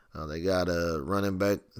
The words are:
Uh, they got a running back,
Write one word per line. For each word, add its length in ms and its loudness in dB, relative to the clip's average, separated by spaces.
Uh, 120 -8
they 160 -6
got 260 2
a 340 0
running 360 0
back, 220 2